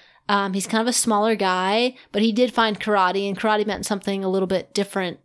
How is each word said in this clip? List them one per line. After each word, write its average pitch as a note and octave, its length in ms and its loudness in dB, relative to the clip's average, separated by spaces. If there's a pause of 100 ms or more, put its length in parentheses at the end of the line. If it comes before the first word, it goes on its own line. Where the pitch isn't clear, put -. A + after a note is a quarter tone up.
(300)
Um, G3 240 0
he's F#3+ 140 -4
kind A3+ 140 0
of A3+ 60 0
a A#3+ 60 0
smaller A3 420 2
guy, G3 600 0 (160)
but G#3 100 0
he A3+ 100 4
did A#3 220 2
find A3 260 2
karate, G3 480 2
and F#3+ 100 -4
karate G#3+ 280 0
meant G3+ 200 -4
something G3 380 -4
a F#3+ 60 -2
little F#3+ 180 0
bit F#3 260 -4
different F#3+ 520 -4